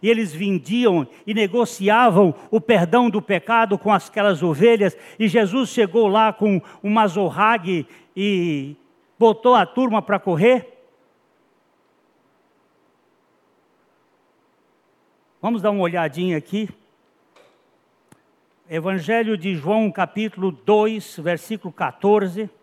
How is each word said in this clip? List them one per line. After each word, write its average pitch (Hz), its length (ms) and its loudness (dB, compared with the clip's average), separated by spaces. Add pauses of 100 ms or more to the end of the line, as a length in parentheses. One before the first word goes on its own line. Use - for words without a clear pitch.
e 196 80 -2
eles 220 240 0
vendiam 185 720 -2 (180)
e 214 80 -6
negociavam 208 1000 2 (160)
o 220 120 0
perdão 226 480 2
do 202 120 -4
pecado 202 560 0
com 214 140 -2
aquelas 196 500 0
ovelhas, 185 560 2 (220)
e 220 80 2
Jesus 214 420 0
chegou 214 380 0
lá 214 240 2
com 202 300 0 (200)
uma 208 200 0
azorrague 185 840 0 (300)
e 175 600 -4 (440)
botou 226 360 4
a 196 100 4
turma 233 360 -2
para 196 180 -2
correr. 208 580 0 (4000)
Vamos 220 200 -2
dar 208 100 2
uma 202 100 -2
olhadinha 170 560 -2
aqui. 196 320 -6 (2000)
Evangelho 190 680 -2
de 180 180 -4
João, 202 360 0
capítulo 190 600 -4
dois, 214 680 0
versículo 175 560 -8
quatorze. 196 760 -2 (140)